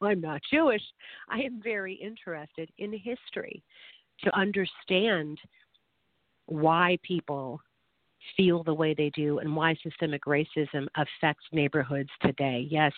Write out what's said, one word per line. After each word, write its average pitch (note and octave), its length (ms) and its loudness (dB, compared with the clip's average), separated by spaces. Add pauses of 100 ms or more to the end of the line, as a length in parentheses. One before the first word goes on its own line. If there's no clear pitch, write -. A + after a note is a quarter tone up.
I'm G3+ 180 0
not D#3 220 -6 (100)
Jewish, D4 300 4 (480)
I A3 100 -4
am B3 220 -6
very G3+ 320 -6
interested E3 840 -12
in G#3 160 -8
history - 680 -10 (640)
to - 140 2
understand F#3+ 1000 0 (1040)
why E3 580 4
people C#3 600 -6 (760)
feel F3 260 6
the D#3+ 120 2
way D#3 180 2
they D3+ 220 2
do D3 240 0
and D#3 180 -2
why D#3+ 260 2
systemic D3+ 440 -4
racism D3 680 0
affects D3+ 580 -2
neighborhoods C#3 580 0 (100)
today. C3+ 500 0
Yes, D3+ 280 4